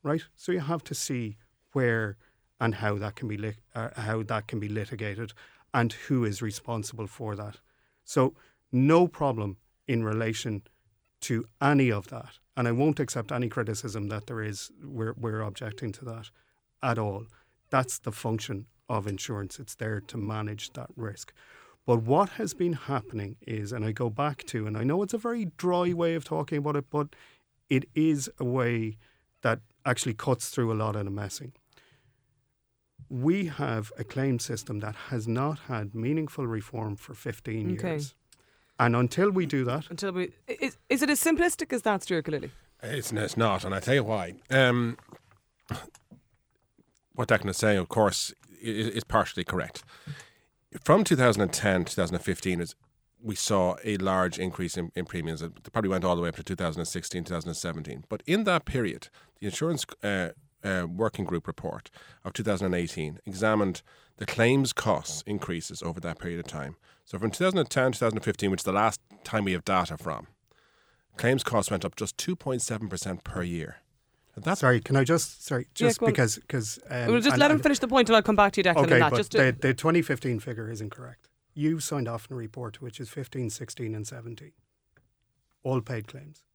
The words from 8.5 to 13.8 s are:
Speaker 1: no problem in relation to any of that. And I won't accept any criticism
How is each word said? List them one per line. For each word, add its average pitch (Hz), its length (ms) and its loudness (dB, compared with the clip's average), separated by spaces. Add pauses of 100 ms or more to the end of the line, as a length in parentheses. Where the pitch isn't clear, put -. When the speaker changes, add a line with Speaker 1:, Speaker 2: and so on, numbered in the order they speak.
Speaker 1:
no 156 380 6
problem 110 480 -2 (320)
in 117 160 2
relation 110 580 -2 (600)
to 117 240 -2 (140)
any 139 300 6
of 101 180 -2
that. - 300 -16 (180)
And 123 120 2
I 117 40 2
won't 143 280 2
accept 117 320 -4
any 123 160 -2
criticism 107 600 -4